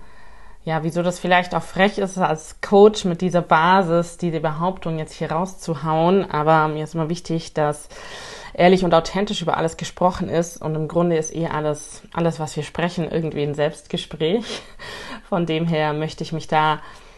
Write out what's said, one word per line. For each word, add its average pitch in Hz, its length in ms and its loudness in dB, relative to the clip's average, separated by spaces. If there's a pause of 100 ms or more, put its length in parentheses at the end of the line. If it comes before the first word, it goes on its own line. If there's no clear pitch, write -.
(640)
ja, 160 180 -2
wieso 165 200 -2
das 175 160 -2
vielleicht 180 360 2
auch 165 80 -2
frech 202 360 0
ist, 190 180 -4
als 156 460 -2
Coach 208 420 6
mit 170 160 -2
dieser 175 220 2
Basis, 170 760 4
diese 165 240 -2
Behauptung 165 580 -2
jetzt 156 140 -8
hier 151 180 -6
rauszuhauen. 165 1000 0
Aber 156 380 4
mir 151 160 -4
ist 151 100 -10
immer 160 160 -2
wichtig, 165 420 -4
dass 147 380 -2 (640)
ehrlich 180 280 6
und 170 120 4
authentisch 190 480 0
über 160 160 0
alles 160 180 -2
gesprochen - 540 -2
ist. 170 260 -2
Und 156 180 -6
im 156 140 -4
Grunde 170 300 2
ist 156 180 -4
eh 165 120 -2
alles, 151 540 -4 (120)
alles, 165 260 0
was 151 160 -6
wir 151 60 -4
sprechen, 170 480 -4
irgendwie 156 320 -2
ein 147 120 -2
Selbstgespräch. 156 1080 -2 (640)
Von 175 160 0
dem 160 220 0
her 156 260 2
möchte 156 320 -4
ich - 80 -8
mich 156 160 -8
da, 156 320 2 (380)